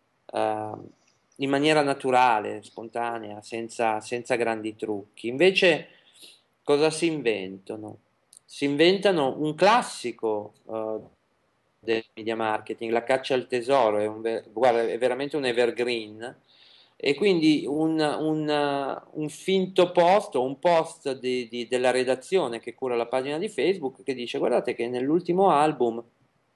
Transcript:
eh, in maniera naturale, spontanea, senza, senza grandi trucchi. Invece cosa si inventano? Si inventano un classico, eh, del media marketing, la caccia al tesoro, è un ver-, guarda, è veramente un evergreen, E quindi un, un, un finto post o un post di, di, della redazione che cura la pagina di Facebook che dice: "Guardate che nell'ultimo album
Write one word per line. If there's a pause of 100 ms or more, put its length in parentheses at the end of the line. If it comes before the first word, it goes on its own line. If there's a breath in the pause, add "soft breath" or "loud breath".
(260)
eh, (640)
in
maniera
naturale,
spontanea,
senza,
senza
grandi
trucchi.
Invece (760 loud breath)
cosa
si
inventano? (440)
Si
inventano
un
classico, (140)
eh, (640)
del (120)
media
marketing,
la
caccia
al
tesoro,
è
un
ver-,
guarda,
è
veramente
un
evergreen, (640 soft breath)
E
quindi
un,
un, (100)
un
finto
post
o
un
post
di,
di,
della
redazione
che
cura
la
pagina
di
Facebook
che
dice:
"Guardate
che
nell'ultimo
album (520)